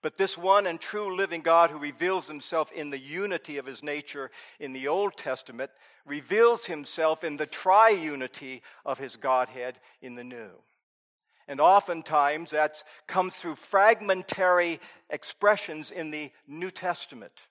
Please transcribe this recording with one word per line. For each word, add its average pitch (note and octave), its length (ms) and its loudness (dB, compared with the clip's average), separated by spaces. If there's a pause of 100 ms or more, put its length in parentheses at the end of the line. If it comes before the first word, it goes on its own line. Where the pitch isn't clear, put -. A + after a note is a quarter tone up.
But D3+ 160 -6
this F#3+ 200 -2
one F#3+ 300 4
and E3 120 -4
true G3+ 360 -6
living F3 260 -4
God E3 300 6
who D3+ 80 -12
reveals D#3 480 -4
himself D#3 460 -4
in D3 160 -8
the C#3 100 -8
unity E3 580 -6
of C3 80 -10
his B2+ 160 -14
nature D3 480 -8 (300)
in C3+ 140 -12
the C3 160 -6
Old F#3+ 280 -2
Testament C3 540 -8 (340)
reveals G3 600 2
himself D#3 580 -2
in D3+ 140 -6
the D3 100 -4
triunity D#3 1120 2 (240)
of C3+ 140 -4
his B2 160 -10
Godhead B2+ 640 -2 (220)
in B2 140 -16
the A#2+ 80 -14
New. A#2 380 -18 (840)
And C#3+ 140 -2
oftentimes D#3+ 920 4
that's D3+ 320 0 (240)
comes F#3 280 -2
through D#3+ 200 -10
fragmentary F#3 1300 2 (280)
expressions E3 840 -2
in D#3+ 200 -8
the D3+ 200 -10 (140)
New E3 240 -10
Testament. D#3 800 -10